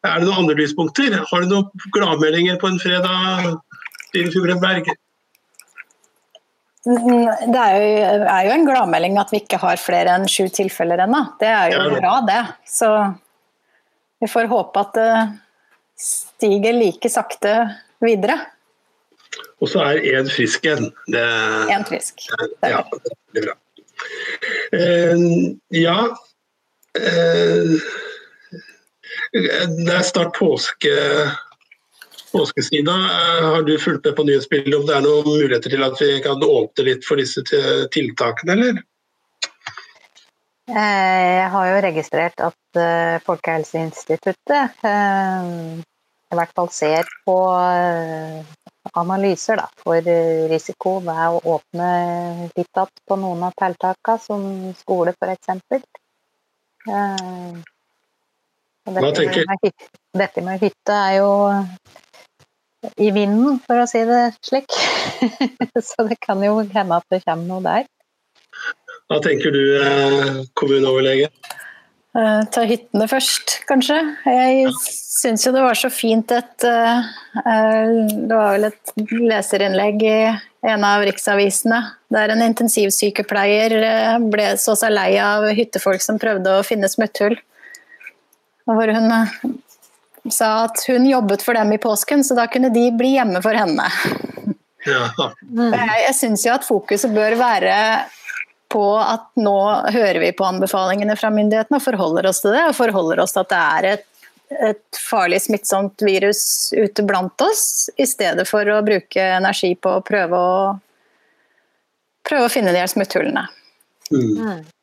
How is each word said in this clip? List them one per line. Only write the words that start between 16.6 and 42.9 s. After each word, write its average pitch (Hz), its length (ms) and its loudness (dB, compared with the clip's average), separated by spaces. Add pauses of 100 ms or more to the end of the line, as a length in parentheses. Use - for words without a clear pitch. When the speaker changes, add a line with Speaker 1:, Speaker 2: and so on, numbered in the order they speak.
Speaker 2:
like 226 320 0
sakte - 420 -2 (500)
videre. 226 360 2 (1160)
Speaker 1:
Og - 120 -2
så 185 140 0
er 147 180 0 (120)
en 135 180 0
frisk - 360 -2
en. 143 220 0 (200)
Det 117 160 -2 (440)
Speaker 2:
En 196 160 0
frisk. - 400 -10 (360)
Speaker 1:
Ja, - 240 -2 (480)
det - 100 -4
er - 60 -6
bra. - 80 -10 (1120)
Eh, 175 560 2 (480)
ja. 170 260 2 (1000)
Eh, 170 800 2 (1600)
det 170 580 0
er 180 160 0
snart 170 320 -2
påske, 147 560 0 (1300)
påskesida. 151 680 -2
Eh, 170 560 0
har 156 160 2
du 151 120 2
fulgt 156 280 -2
med 147 100 2
på 147 140 0
nyhetsbildet 139 480 2
om 143 80 0
det 147 100 0
er 139 60 2
noen 147 240 4
muligheter 139 480 2
til 135 100 0
at 131 160 -2
vi 143 200 4
kan 139 260 -2
åpne 131 400 2
litt 127 200 0
for 147 120 0
disse 135 240 -4
t-, 135 480 0
tiltakene, 123 640 -2
eller? 240 300 0 (1800)
Speaker 3:
Eh, 196 640 2
jeg 185 180 2
har 190 200 0
jo 196 120 2
registrert 160 600 -2
at, 170 140 -4 (160)
eh, 170 480 0